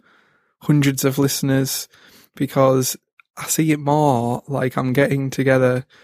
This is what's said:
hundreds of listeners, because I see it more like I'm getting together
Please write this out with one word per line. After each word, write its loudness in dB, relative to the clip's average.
hundreds 2
of 0
listeners, -2
because 0
I -14
see 0
it 0
more 0
like -4
I'm -2
getting 0
together 0